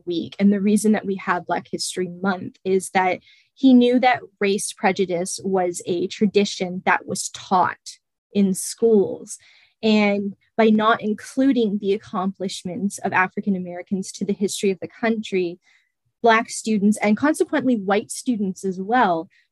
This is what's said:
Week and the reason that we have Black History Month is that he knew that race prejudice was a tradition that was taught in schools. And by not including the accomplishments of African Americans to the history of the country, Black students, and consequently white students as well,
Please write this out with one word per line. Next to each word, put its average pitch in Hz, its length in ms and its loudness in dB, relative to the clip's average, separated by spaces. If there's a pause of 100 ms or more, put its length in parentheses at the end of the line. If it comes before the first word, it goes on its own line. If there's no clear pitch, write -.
Week 175 340 -6
and 202 140 6
the 202 80 0
reason 214 320 2
that 190 140 0
we 196 100 -4
have 180 300 -4
Black 170 240 -4
History 185 380 -6
Month 185 560 -6
is 190 260 0
that 185 300 0 (340)
he 262 180 6
knew 247 280 6
that 247 200 2 (200)
race 196 320 0
prejudice 185 720 -2
was 180 420 -2
a 180 220 -2
tradition 190 760 0
that - 220 0
was - 240 -8
taught - 680 -2 (340)
in 196 220 2
schools. - 840 0 (440)
And 208 520 2 (220)
by 220 140 4
not 214 320 2
including 220 760 0
the 196 140 -2
accomplishments 190 1080 -6
of 196 140 -6
African 190 420 -2
Americans 180 580 -6
to - 120 -8
the 202 80 -4
history 196 380 -2
of 185 100 -6
the 165 80 -10
country, 202 720 -4 (640)
Black 226 280 4
students, 214 460 0
and 208 200 2
consequently 294 600 0
white 196 340 -2
students 202 540 -6
as 185 160 -4
well, 190 480 0 (240)